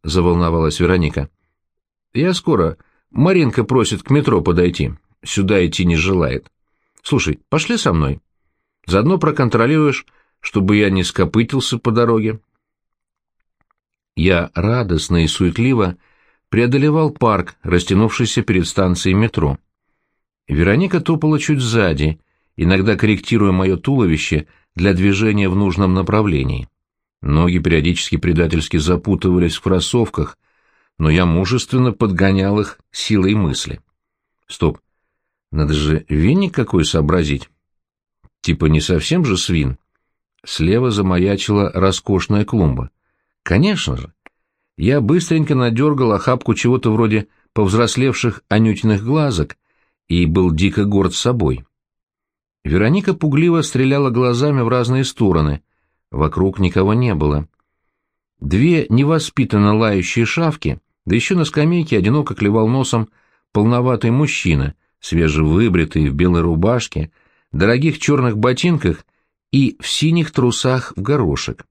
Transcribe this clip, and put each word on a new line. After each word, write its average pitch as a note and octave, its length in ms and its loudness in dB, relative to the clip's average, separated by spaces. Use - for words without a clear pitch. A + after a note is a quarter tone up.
Заволновалась E2+ 760 0
Вероника. E2+ 500 0
Я E3+ 220 0
скоро. G2 420 0
Маринка D3+ 540 2
просит A2+ 380 0
к - 80 -18
метро C#3 300 4
подойти. E2+ 540 0
Сюда G2 400 0
идти F2 200 -2
не E2+ 120 2
желает. D#2+ 540 -2
Слушай, G2+ 460 -2
пошли D#3 280 -2
со C#3 160 -2
мной. D2 280 -2
Заодно A2 320 2
проконтролируешь, D3 880 0
чтобы G2+ 360 0
я G#2 140 4
не F#2 140 0
скопытился A2+ 760 -2
по A#2+ 140 -2
дороге. A2 480 0
Я F2 380 2
радостно F2 720 0
и - 40 2
суетливо G2 680 0
преодолевал C#3 600 2
парк, G#2 520 0
растянувшийся G2 800 0
перед F#2 260 0
станцией F#2 460 0
метро. F2 440 0
Вероника G#2 540 2
топала D#3 380 0
чуть D3 220 -2
сзади, F2 600 0
иногда F#2+ 400 2
корректируя G#2 560 0
моё F#2 240 0
туловище E2 680 -2
для F#2+ 180 0
движения G2 560 0
в F#2 80 -2
нужном F#2+ 380 0
направлении. D#2+ 720 -2
Ноги F2 360 2
периодически E2 580 0
предательски E2 600 -2
запутывались F2+ 760 0
в - 80 -14
кроссовках, F#2 720 -2
но D#2 100 0
я E2+ 160 2
мужественно A2+ 680 0
подгонял G2 680 0
их - 180 -8
силой G2 440 0
мысли. F2 460 -4
Стоп, - 320 -4
надо D2+ 200 -2
же D2+ 360 -2
веник C#3 440 0
какой A2 320 0
сообразить. D2+ 640 -2
Типа D#2+ 240 -2
не D#2 140 4
совсем F#2+ 440 -2
же G#2+ 120 0
свин. D2 420 -2
Слева A2+ 460 0
замаячила G2 840 0
роскошная F#2+ 720 0
клумба. D2 460 -2
Конечно C#3 540 0
же. - 160 -14
Я B2 240 2
быстренько D#3 540 0
надёргал B2+ 580 2
охапку A#2 420 0
чего-то B2 380 0
вроде A2 360 0
повзрослевших A2+ 960 0
Анютиных G#2+ 560 2
глазок B2+ 520 -2
и E2+ 180 2
был F2+ 260 2
дико F#2+ 320 0
горд G2 300 0
собой. F2+ 500 -2
Вероника A#2+ 500 0
пугливо D#3 480 0
стреляла C3+ 480 0
глазами B2 500 0
в A#2 80 0
разные B2+ 360 0
стороны. D#2+ 580 0
Вокруг E2+ 480 -2
никого F#2+ 360 0
не A#2+ 200 0
было. D2 340 -2
Две C3+ 500 0
невоспитанно B2 880 0
лающие G#2+ 480 0
шавки, D3+ 560 -4
да E2+ 100 0
ещё A#2+ 220 0
на E3 80 2
скамейке D#3 540 0
одиноко G#2+ 360 0
клевал A2 340 0
носом B2 400 0
полноватый A#2+ 580 2
мужчина, F2 640 0
свежевыбритый, D#2+ 1080 0
в C2+ 60 -4
белой E2+ 280 2
рубашке, E2+ 680 -2
дорогих B2 460 0
чёрных B2+ 400 0
ботинках B2+ 680 0
и C3+ 300 2
в - 80 -12
синих D#3+ 420 0
трусах B2+ 640 -2
в G2+ 60 -8
горошек. G2+ 680 -2